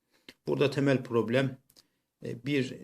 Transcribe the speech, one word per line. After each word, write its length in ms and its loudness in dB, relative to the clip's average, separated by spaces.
Burada 240 2
temel 320 2
problem, 560 0
e, 220 -8
bir 380 0